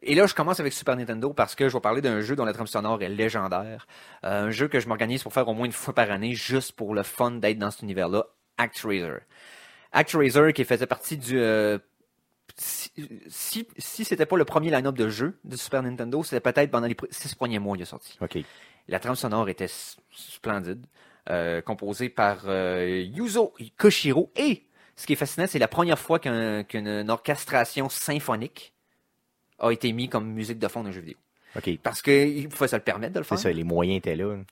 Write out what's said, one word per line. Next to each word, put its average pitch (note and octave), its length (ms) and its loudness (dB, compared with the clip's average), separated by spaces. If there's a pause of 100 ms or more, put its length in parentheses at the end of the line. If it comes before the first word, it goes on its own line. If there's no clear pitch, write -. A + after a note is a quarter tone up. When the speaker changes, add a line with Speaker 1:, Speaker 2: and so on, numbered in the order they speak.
Speaker 1:
et C#3+ 140 0
là, G3 140 8
je - 60 0
commence F3 260 0
avec C#3+ 120 0
Super - 220 0
Nintendo A#2+ 380 -2
parce A#2 240 2
que C#3 120 4
je B2+ 60 0
vais B2 60 0
parler A#2+ 220 0
d'un A2+ 180 2
jeu A#2+ 160 -2
dont C3 80 0
la A2 80 0
trame A2 160 -6
sonore G#2+ 340 -2
est F2+ 60 -4
légendaire. G#2 800 -2 (340)
Euh, G2+ 240 0
un A2 60 0
jeu C3 160 2
que C#3+ 100 2
je A#2 80 -2
m'organise A2+ 380 -2
pour A2 80 -10
faire B2 160 2
au A2 60 2
moins A#2 120 -2
une A2+ 60 -4
fois - 200 -8
par G#2+ 200 4
année, A2 220 -2
juste B2+ 360 -2
pour G#2+ 240 -6
le G2+ 80 0
fun A#2+ 300 0
d'être A2 260 0
dans G#2 140 -2
cet - 100 -14
univers-là, F#2+ 440 0 (320)
ActRaiser. G2 600 -2 (720)
ActRaiser, D3 640 6
qui C3+ 120 2
faisait B2 220 2
partie - 300 -4
du, B2+ 220 -2
euh, G#2+ 400 4 (800)
si, - 340 -8 (380)
si, - 480 -8
si - 280 -8
c'était D#3 220 2
pas F#3 100 2
le D#3+ 80 6
premier D#3 260 0
line-up C3+ 260 2
de A2 120 2
jeux A#2+ 360 -2
de B2+ 120 -12
Super C3 260 -2
Nintendo, B2 400 -4
c'était B2+ 180 -2
peut-être C#3+ 300 2
pendant A#2+ 160 2
les A#2 80 0
pr-, - 160 -10
six - 240 -10
premiers A#2+ 240 -2
mois G2+ 180 -2
qu'il F2+ 60 -6
est F2 40 -10
sorti. - 340 -16
Speaker 2:
Ok. F2+ 180 -4 (500)
Speaker 1:
La F#2 100 -2
trame B2 160 -2
sonore A2 340 -2
était F#2+ 160 -4
s-, - 320 -10 (160)
splendide, G#2 720 -6 (460)
euh, E2+ 300 -2
composée G#2 480 -6
par, G2+ 380 2
euh, F#2 580 0 (100)
Yuzo A3 380 0 (240)
Koshiro C#3 600 4
et, C#4 280 2 (320)
ce - 100 -14
qui D3+ 60 2
est C3+ 40 2
fascinant, E3 300 -2
c'est D#3+ 120 -2
la A2+ 100 4
première E3+ 300 2
fois D#3+ 200 0
qu'un, A2+ 460 0
qu'une, G#2 240 -6
une G#2 220 -2
orchestration C3+ 800 0
symphonique C3 840 -4 (840)
a A#2 120 2
été A#2 220 0
mise B2 160 -4
comme A2 240 -2
musique A2 260 -6
de G#2+ 100 0
fond A#2 140 -6
d'un G2+ 100 -8
jeu F#2 80 -12
vidéo. E2 160 -16 (400)
Speaker 2:
Ok. F2+ 140 -4 (120)
Speaker 1:
Parce - 200 -4
qu'il C#3+ 480 4
pouvait C#3 180 0
se A#2+ 80 0
le G#2 60 0
permettre G#2 320 -2
de F3 60 -2
le D3+ 40 -4
Speaker 2:
C'est - 60 -6
Speaker 1:
faire. - 80 0
Speaker 2:
ça, - 120 2
les E2 140 0
moyens F2 320 2
étaient F2 180 -2
là. G2 220 -4 (160)